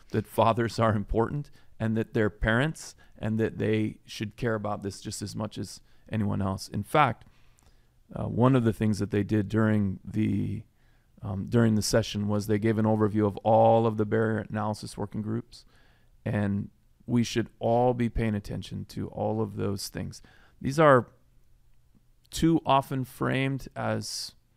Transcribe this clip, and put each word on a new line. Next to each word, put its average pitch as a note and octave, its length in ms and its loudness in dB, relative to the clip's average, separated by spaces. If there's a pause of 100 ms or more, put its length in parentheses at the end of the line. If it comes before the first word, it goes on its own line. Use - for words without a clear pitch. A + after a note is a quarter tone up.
(120)
that A2 140 -2
fathers A2+ 520 2
are A2+ 160 4
important A2+ 560 -2 (280)
and A2 180 -2
that - 180 -4
they're G#2+ 160 2
parents B2+ 640 -2 (240)
and A2 200 -2
that G#2+ 200 -2
they G#2+ 480 -2
should - 300 -10
care A#2 180 -2
about G#2 280 -6
this G2 180 -8
just - 200 -12
as G#2 160 -8
much G#2+ 220 -8
as G2+ 220 -10 (300)
anyone G2+ 300 -2
else. F#2+ 280 -4
In - 160 -6
fact, - 420 2 (880)
uh, - 100 -4
one B2+ 320 4
of A#2+ 80 4
the A2+ 80 4
things G#2+ 260 0
that G2+ 120 -4
they G#2 140 0
did G#2 240 0
during G#2+ 540 2
the, G#2 600 -2 (600)
um, G2 280 -8
during A2+ 240 4
the G#2 80 2
session G#2 460 0
was G#2 180 -2
they G#2+ 120 2
gave A2 200 0
an A2 80 2
overview G#2+ 400 2
of G2 120 -2
all A2+ 480 4
of A2 120 -2
the G#2+ 80 0
barrier A2 420 -2
analysis G#2+ 480 -6
working A2 240 -8
groups, A2 460 -8 (580)
and G2+ 460 -2 (340)
we A#2+ 180 2
should A2 260 -2 (100)
all A#2+ 340 2
be A#2+ 160 0
paying A2 260 -2
attention G2+ 520 -8
to G2 220 -8
all G#2+ 340 -2
of G#2 140 -6
those G2+ 320 -4
things. - 340 -10 (400)
These C3+ 160 -4
are C#3 280 8 (1200)
too D#3+ 360 2
often C3+ 400 0
framed C3 680 -2
as A2 600 -6 (220)